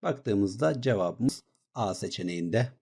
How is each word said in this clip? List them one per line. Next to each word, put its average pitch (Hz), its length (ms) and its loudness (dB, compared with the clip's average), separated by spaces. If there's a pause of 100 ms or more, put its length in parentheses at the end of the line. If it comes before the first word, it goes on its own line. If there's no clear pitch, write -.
Baktığımızda 120 760 0
cevabımız 113 600 0 (320)
A 104 200 -2
seçeneğinde. 90 880 -2